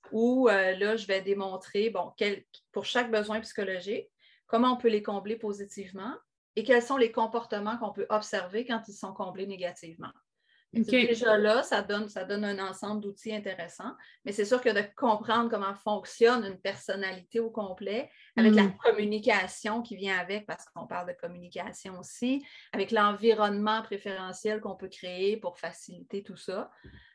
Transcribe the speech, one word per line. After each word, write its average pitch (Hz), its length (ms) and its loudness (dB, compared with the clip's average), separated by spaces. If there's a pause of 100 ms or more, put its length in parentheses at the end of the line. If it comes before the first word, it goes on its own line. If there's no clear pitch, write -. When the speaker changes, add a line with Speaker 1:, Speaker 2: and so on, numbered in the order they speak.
(100)
Speaker 1:
où, 247 380 6
euh, 190 280 6
là, 208 200 2
je 202 100 -6
vais 190 140 0
démontrer, 196 680 -2
bon, 180 260 -4
quel, 202 280 -2 (280)
pour 196 120 -4
chaque 240 280 0
besoin 214 280 0
psychologique, 190 680 -6 (400)
comment 247 240 4
on 240 40 0
peut 240 120 2
les 208 140 2
combler 208 340 -4
positivement 202 760 -10 (420)
et 220 80 -2
quels 240 180 6
sont 277 140 -2
les 233 160 4
comportements 233 680 -2
qu'on 208 140 -6
peut 196 160 -6
observer 208 580 -2
quand 226 220 -4
ils 196 60 -16
sont 190 180 -12
comblés 190 340 -8
négativement. 175 640 -10 (640)
Fait 226 100 2
que 247 180 6
Speaker 2:
Ok. 233 60 4
Speaker 1:
déjà 226 280 4
là, 214 260 4
ça 202 200 0
donne, 208 260 -4
ça 190 160 -8
donne 202 220 -4
un 202 120 -4
ensemble 202 440 -6
d'outils 202 320 -8
intéressants, 190 580 -10 (320)
mais 196 80 -6
c'est 202 140 2
sûr 254 160 4
que 233 80 4
de 208 120 2 (140)
comprendre 226 540 2
comment 202 240 -2
fonctionne 214 720 2
une 190 120 -8
personnalité 190 840 -6
au 226 100 -2
complet, 208 600 -6 (260)
avec 220 180 10
la 202 100 10
Speaker 2:
Mm. 190 140 0
Speaker 1:
communication 214 1040 2
qui 214 140 -12
vient 190 220 -2
avec, 196 280 -6
parce - 240 -10
qu'on 170 160 -14
parle 180 220 -8
de 175 120 -8
communication 175 800 -12
aussi, 262 440 -2 (300)
avec 196 180 -2
l'environnement 208 920 2
préférentiel 202 800 -6
qu'on 196 120 -8
peut 190 140 -14
créer 185 480 -2
pour 180 220 -8
faciliter 175 640 -10
tout 190 160 -16
ça. - 320 -8 (440)